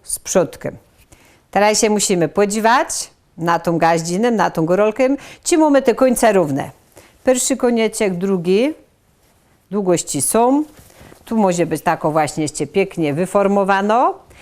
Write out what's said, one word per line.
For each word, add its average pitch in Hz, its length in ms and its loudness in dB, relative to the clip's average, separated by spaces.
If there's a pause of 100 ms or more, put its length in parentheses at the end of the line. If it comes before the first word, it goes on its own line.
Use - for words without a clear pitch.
z - 160 -10
przodkiem. - 580 -4 (760)
Teraz 208 280 2
się 220 100 2
musimy 196 380 0
podziwać 220 800 -2 (280)
na 170 220 0
tą 165 180 -2
gaździnę, 170 540 0
na 190 180 0
tą 165 160 -2
gorolkę, 214 500 0 (280)
czy - 140 0
mamy 294 240 4
te 240 140 2
końce 240 380 2
równe. 147 360 0 (560)
Pierwszy 254 320 0
konieczek, 226 600 0
drugi, 196 560 0 (1000)
długości 180 500 -2
są. 247 420 2 (600)
Tu 226 120 -4
może 180 280 2
być 156 160 -4
tako 160 300 -2
właśnie 156 320 -2
jeszcze - 240 -6
pięknie 180 460 -2
wyformowano. 202 1000 0 (280)